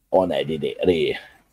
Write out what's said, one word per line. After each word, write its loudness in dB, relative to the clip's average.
Ja, 4
nej, -2
det -4
är -6
det. -6
Det 2
är -8